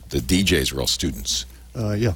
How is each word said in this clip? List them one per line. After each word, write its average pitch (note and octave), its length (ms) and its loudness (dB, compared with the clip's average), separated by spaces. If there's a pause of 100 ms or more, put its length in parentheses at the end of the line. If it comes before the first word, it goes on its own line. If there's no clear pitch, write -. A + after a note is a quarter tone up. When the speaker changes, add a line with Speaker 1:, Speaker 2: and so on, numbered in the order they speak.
Speaker 1:
the C#2 100 0
D F2+ 240 2
Js D#2 300 2
were C2 80 -4
all B1 60 0
students. - 580 -2 (300)
Speaker 2:
Uh, A2 180 -2
yeah, A2 220 2